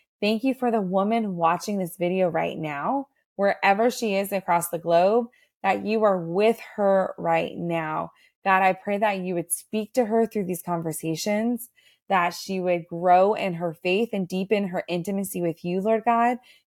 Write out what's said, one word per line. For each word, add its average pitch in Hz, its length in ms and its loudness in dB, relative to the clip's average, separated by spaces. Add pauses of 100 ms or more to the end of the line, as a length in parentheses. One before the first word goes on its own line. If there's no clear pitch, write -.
(200)
Thank 214 220 0
you 262 120 0
for 247 160 -2
the 220 100 2
woman 196 540 0
watching 170 420 0
this 180 200 -6
video 180 320 0
right 165 280 -2
now, 165 520 -4 (260)
wherever 202 560 2
she 226 240 -2
is 196 160 -2
across 180 380 0
the 170 100 -6
globe, 180 480 4 (340)
that 196 240 0
you 214 180 0
are 196 140 4
with 190 420 2 (180)
her 196 420 2
right 170 360 0
now. 165 540 -4 (340)
God, 190 200 4
I 190 100 4
pray 202 240 -4
that 202 220 0
you 180 160 -4
would 170 160 -6
speak - 420 -6
to 247 120 2
her 226 200 2
through 208 200 -4
these 180 180 -6
conversations, 175 1040 -4 (400)
that 175 240 2
she 190 260 -6
would 175 280 0
grow 180 480 4
in 190 200 -2
her 170 200 -6
faith 196 380 0
and 190 140 -2
deepen 190 420 -2
her 175 180 -4
intimacy 190 560 -4
with 165 200 -4
you, 175 160 -2
Lord 220 260 0
God. 240 340 2 (280)